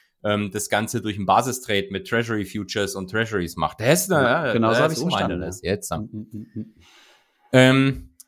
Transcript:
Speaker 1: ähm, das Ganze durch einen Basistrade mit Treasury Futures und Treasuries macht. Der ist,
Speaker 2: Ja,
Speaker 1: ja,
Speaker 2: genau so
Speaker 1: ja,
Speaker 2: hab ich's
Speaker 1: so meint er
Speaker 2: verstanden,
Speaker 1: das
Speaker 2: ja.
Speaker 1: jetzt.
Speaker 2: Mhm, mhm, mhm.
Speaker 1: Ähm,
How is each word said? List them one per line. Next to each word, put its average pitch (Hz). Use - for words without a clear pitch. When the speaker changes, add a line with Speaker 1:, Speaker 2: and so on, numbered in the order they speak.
Speaker 1:
ähm, 104
das 104
Ganze 107
durch 104
einen 101
Basistrade 107
mit 95
Treasury 113
Futures 98
und 95
Treasuries 107
macht. 78
Der 123
ist, 180
Speaker 2:
Ja, 143
Speaker 1:
ja, 110
Speaker 2:
genau 113
so 117
Speaker 1:
ja, 135
Speaker 2:
hab 160
ich's 160
Speaker 1:
so 147
meint 175
er 87
Speaker 2:
verstanden, -
Speaker 1:
das 92
Speaker 2:
ja. 87
Speaker 1:
jetzt. 104
Speaker 2:
Mhm, 107
mhm, 107
mhm. 107
Speaker 1:
Ähm, 131